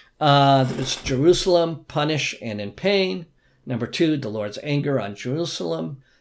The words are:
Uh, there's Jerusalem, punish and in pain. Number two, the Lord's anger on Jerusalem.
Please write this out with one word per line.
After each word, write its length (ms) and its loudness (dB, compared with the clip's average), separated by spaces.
Uh, 460 6
there's 320 -4
Jerusalem, 920 2
punish 520 -2
and 200 -6
in 100 -8
pain. 540 -2
Number 200 -4
two, 300 0
the 140 -6
Lord's 340 -6
anger 340 -2
on 160 -6
Jerusalem. 840 -6